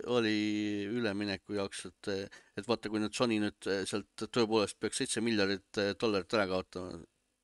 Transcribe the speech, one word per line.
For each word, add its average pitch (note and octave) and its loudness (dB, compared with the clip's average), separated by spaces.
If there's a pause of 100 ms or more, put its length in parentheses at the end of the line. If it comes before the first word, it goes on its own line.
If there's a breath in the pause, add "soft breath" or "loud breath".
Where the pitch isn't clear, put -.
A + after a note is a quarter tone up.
oli A#2 4 (520)
ülemineku G#2 -2
jaoks, G2 -4
et, - -8 (400 loud breath)
et G2+ -8
vaata, A2 0
kui G#2+ 0
nüüd G#2+ -2
Sony A#2 4
nüüd, G#2 -2
äh, G2 0
sealt G2+ -4 (120)
tõepoolest A2 2
peaks - -2
seitse A#2+ -2
miljardit, G2+ 2
äh, G2+ 2
dollarit G2+ 0
ära G2+ 4
kaotama. F2+ -4 (440)